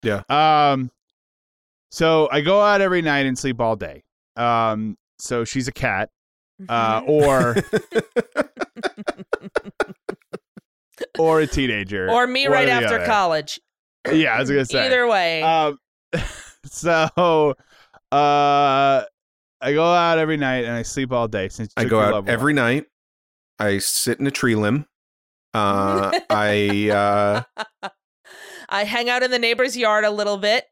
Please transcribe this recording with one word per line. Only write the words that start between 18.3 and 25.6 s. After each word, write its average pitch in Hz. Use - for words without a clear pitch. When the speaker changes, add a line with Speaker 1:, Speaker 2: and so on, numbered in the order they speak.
Speaker 2:
I 135
go 156
out 170
every 160
night 131
and 117
I 117
sleep 127
all 117
day 98
since 104
you -
Speaker 1:
I -
Speaker 2:
took 123
Speaker 1:
go 113
Speaker 2:
your 104
Speaker 1:
out 107
Speaker 2:
loved 101
one. 120
Speaker 1:
every 135
night. 135
I 101
sit -
in 139
a 139
tree 120
limb. 110
Speaker 3:
<laughs> -
Speaker 1:
Uh, 98